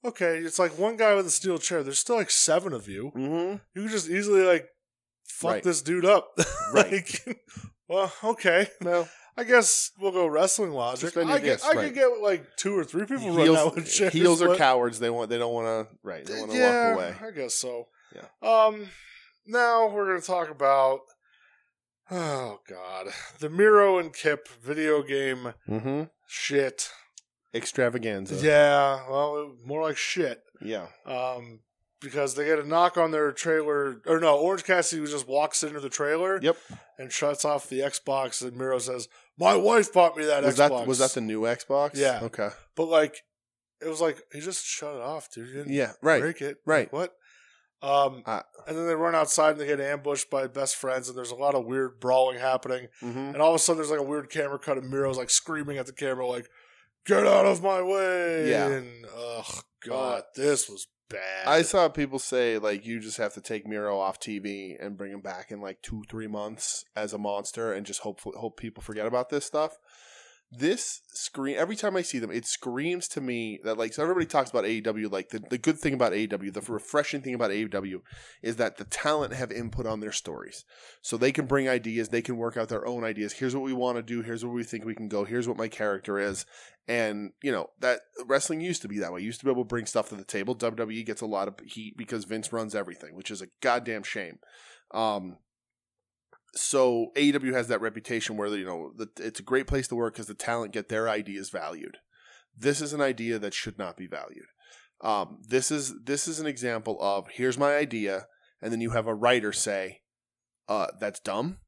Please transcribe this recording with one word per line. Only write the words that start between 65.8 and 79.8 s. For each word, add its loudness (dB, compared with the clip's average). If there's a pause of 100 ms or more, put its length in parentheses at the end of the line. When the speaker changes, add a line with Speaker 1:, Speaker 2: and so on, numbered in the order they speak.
Speaker 2:
two, -10
three -10
months -8 (100)
as -6
a -8
monster -6
and -6
just -10
hope, -10
hope -10
people -14
forget -8
about -2
this -4
stuff. -4 (760)
This -2
scream, -6
every -2
time -2
I 0
see -6
them, -6
it -6
screams -6
to -8
me -6
that, -2
like, -4
so -4
everybody 0
talks -2
about 0
A 0
E -2
W, -2
like, -6
the, -8 (100)
the -2
good 0
thing 0
about 2
A -2
E -2
W, -6
the -8
refreshing -4
thing -6
about 0
A -2
E -2
W -6 (400)
is -4
that -2
the -12
talent -2
have -6
input -8